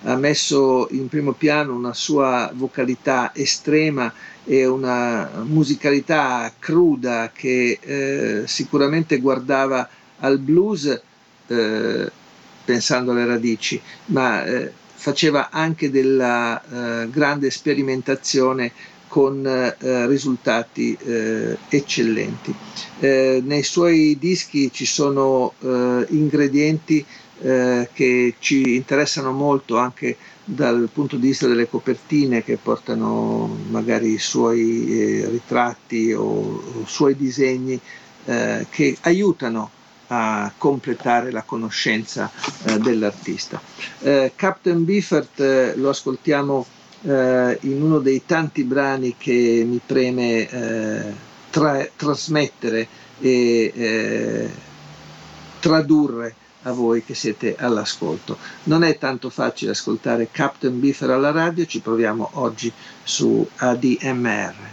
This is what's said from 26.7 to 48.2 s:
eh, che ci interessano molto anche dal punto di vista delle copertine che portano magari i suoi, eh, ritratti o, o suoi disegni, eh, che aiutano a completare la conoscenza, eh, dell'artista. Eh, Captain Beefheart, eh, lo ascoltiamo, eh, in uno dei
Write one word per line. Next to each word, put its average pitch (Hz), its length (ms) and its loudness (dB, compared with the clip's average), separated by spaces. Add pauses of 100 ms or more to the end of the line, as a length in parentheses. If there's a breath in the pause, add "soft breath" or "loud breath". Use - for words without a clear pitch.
eh, 127 520 2
che 123 460 2
ci 131 360 2
interessano 139 560 0
molto 135 460 0
anche 123 400 -2 (260 loud breath)
dal 120 480 0
punto 143 240 -4
di 123 120 2
vista 135 200 2
delle 117 220 2
copertine 123 720 0
che 117 180 -2
portano 113 840 -2 (220)
magari 110 420 0
i 110 80 0
suoi, 113 1000 0
eh, 104 80 -2
ritratti 117 840 -2
o, 107 120 -2
o 107 600 -4
suoi 139 300 2
disegni, 131 640 0 (460 loud breath)
eh, 117 440 -2
che - 320 0
aiutano 139 680 0 (360)
a 107 500 -2
completare 123 760 0
la 110 120 -6
conoscenza, 110 840 -4 (360 loud breath)
eh, 110 120 0
dell'artista. 107 840 -2 (400 loud breath)
Eh, 139 340 2
Captain 170 480 0
Beefheart, 170 560 0
eh, 135 380 2
lo 135 120 2
ascoltiamo, 139 760 -2 (380)
eh, 127 580 2
in 139 200 -2
uno 156 180 4
dei 131 260 2